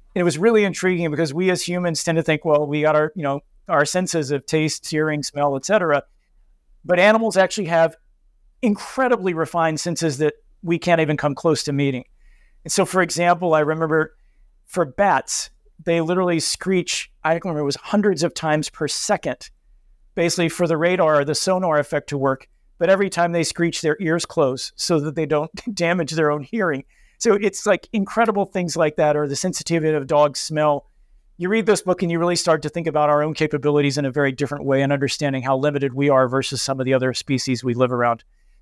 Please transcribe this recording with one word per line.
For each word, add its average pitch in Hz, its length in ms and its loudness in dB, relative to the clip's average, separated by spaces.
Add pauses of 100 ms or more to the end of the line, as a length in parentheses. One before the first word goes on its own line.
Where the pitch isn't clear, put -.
(140)
And 180 80 -2
it 175 40 0
was 151 120 0
really 214 260 4
intriguing 180 460 0
because 147 240 -2
we 185 160 0
as 180 180 -2
humans 175 360 -2
tend 165 140 0
to 165 60 2
think, 156 220 -2
"Well, 151 220 2
we 147 160 -2
got 151 120 4
our, 151 200 2
you 165 80 -6
know, 139 160 -2 (300)
our 151 160 2
senses 165 460 -2
of 139 140 -4
taste, 156 440 -2
hearing, 151 340 -2
smell, 143 320 -2
et 135 80 -6
cetera." 170 400 2 (800)
But 175 160 2
animals 220 380 4
actually 185 300 2
have 165 280 2 (680)
incredibly 208 720 0
refined 160 460 -2
senses 160 380 -2
that 147 160 0 (300)
we 170 140 0
can't 170 220 2
even 156 160 0
come 143 200 -2
close 156 280 0
to 147 80 -6
meeting. 139 320 -2 (640)
And 160 60 -10
so, 190 140 2
for 185 160 0
example, 170 520 2
I 156 80 4
remember 156 540 0 (500)
for - 180 -2
bats, 147 680 -2 (340)
they 170 160 2
literally 175 400 0
screech, - 680 -4 (140)
I 156 100 0
don't 170 120 -2
remember, 156 160 -4
it 143 40 -2
was 139 120 -2
hundreds 196 460 0
of 175 100 -2
times 156 360 -2
per 147 200 -6
second, - 600 -6 (680)
basically 170 340 0
for 175 180 0
the 165 100 0
radar 165 440 2
or - 20 0
the 147 120 -2
sonar 185 440 0
effect 143 300 -4
to 143 80 -4
work. 135 320 -2 (300)
But 170 100 2
every 196 200 2
time 170 220 0
they 170 120 0
screech, 170 360 -2
their 151 220 0
ears 165 240 0
close 131 500 -2
so 165 240 0
that 143 160 -4
they 160 120 -2
don't 151 240 0 (120)
<laughs> 220 100 -8
damage 170 380 0
their 156 200 2
own 147 120 -4
hearing. 165 400 -2 (360)
So 208 160 4
it's, 202 320 -2
like, 190 260 2
incredible 202 520 0
things 180 300 -4
like 156 200 0
that, 151 200 2
or 147 120 -2
the 139 80 -6
sensitivity 165 600 -2
of 139 120 -4
dogs' 147 320 2
smell. 151 480 0 (500)
You 175 120 -4
read 214 160 2
this 196 160 4
book 185 220 0
and 170 80 0
you 170 80 0
really 175 160 2
start 160 280 2
to 151 60 -6
think 170 160 -6
about 151 240 2
our 147 140 4
own 156 100 -2
capabilities 147 640 0
in 143 80 0
a 131 60 -4
very 139 200 0
different 143 340 -6
way 139 180 2
and 139 80 0
understanding 139 500 -2
how 131 160 0
limited 139 360 -2
we 143 160 2
are 131 180 6
versus 127 340 -2
some 135 180 -4
of 131 60 -4
the 131 80 2
other 127 200 2
species 127 500 -4
we 123 100 0
live 123 180 2
around. 120 320 0 (380)